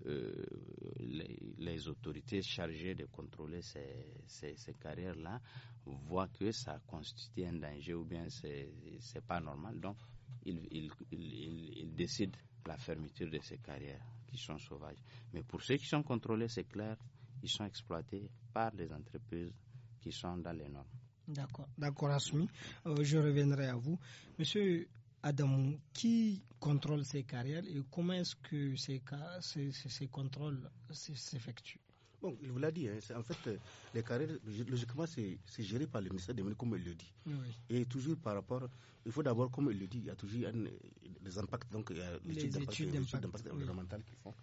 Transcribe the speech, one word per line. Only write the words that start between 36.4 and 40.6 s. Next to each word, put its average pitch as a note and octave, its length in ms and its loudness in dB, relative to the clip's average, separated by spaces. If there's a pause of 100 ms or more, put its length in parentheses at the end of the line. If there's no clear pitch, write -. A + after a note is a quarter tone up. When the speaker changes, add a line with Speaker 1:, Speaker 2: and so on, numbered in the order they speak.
Speaker 3:
Mines, G2+ 120 2
comme A#2 220 2
il F2 80 0
le E2+ 100 -4
dit. - 180 -14 (140)
Speaker 2:
Oui. D3+ 80 -2 (340)
Speaker 3:
Et A#2+ 180 4
toujours C3+ 300 2
par A2 180 0
rapport, A#2+ 340 0 (360)
il A#2 80 -2
faut D3+ 100 2
d'abord, B2+ 280 6
comme C#3 200 4
il G2+ 80 2
le F#2+ 80 -2
dit, G#2+ 120 -4
il G#2+ 80 -2
y D#2+ 40 -4
a F#2 60 -4
toujours G#2+ 300 0
un, A2+ 180 2